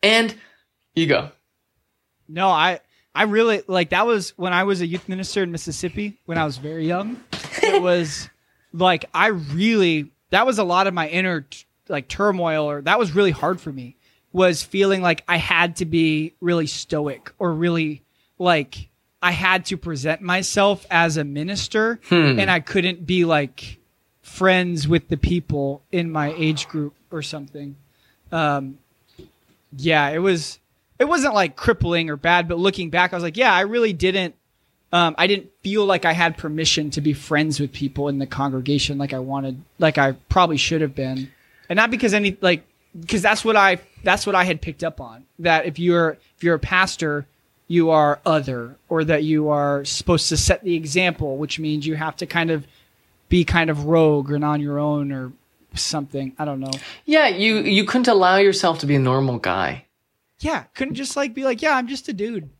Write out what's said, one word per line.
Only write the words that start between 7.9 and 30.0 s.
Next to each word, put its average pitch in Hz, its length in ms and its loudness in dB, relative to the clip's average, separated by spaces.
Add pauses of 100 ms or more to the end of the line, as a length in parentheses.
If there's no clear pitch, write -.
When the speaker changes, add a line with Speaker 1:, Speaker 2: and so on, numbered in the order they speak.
Speaker 2:
was, 170 380 -2 (440)
like, 180 320 2 (100)
I 175 140 2
really, 175 840 0 (200)
that 208 160 2
was 240 120 0
a 214 60 2
lot 180 220 2
of 190 80 -4
my 165 140 -2
inner, 175 340 -2
t-, - 220 -20 (240)
like, 143 200 -6
turmoil, 170 640 0
or 147 120 -6
that 175 160 2
was 202 160 0
really 190 180 4
hard 175 280 -2
for 160 120 -12
me, 127 240 -14 (360)
was 180 300 2
feeling 196 400 0
like 170 260 0
I 175 80 2
had 170 400 2
to 185 80 -4
be 160 560 0
really 170 260 0
stoic - 720 -6
or 175 140 -2
really, 160 500 -2 (360)
like, 170 500 0 (320)
I 180 120 0
had 185 340 0
to 190 100 -6
present 160 440 -4
myself 190 720 0
as 165 240 2
a 151 80 -2
minister, 196 720 -4 (100)
Speaker 1:
Hmm. 151 300 4
Speaker 2:
and 196 100 2
I 175 120 2
couldn't 180 440 -2
be, 175 200 2
like, 147 540 -2 (440)
friends 180 640 0
with 160 220 2
the 160 80 -2
people 143 760 -2
in 170 220 -2
my 151 240 -2
age 156 320 -2
group 147 260 -6 (160)
or 160 120 -8
something. 143 520 -12 (560)
Um, 143 480 -2 (1000)
yeah, 147 340 2